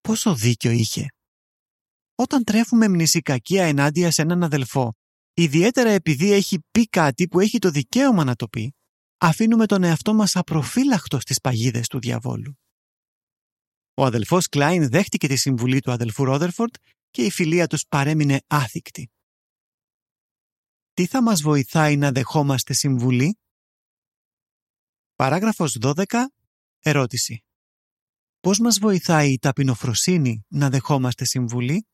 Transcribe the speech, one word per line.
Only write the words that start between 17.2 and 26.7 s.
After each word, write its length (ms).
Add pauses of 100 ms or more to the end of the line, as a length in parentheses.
η 60
φιλία 360
τους 180
παρέμεινε 640
άθικτη. 640 (1800)
Τι 120
θα 160
μας 200
βοηθάει 560
να 140
δεχόμαστε 640
συμβουλή; 640 (1800)
Παράγραφος 640
δώδεκα. 560 (460)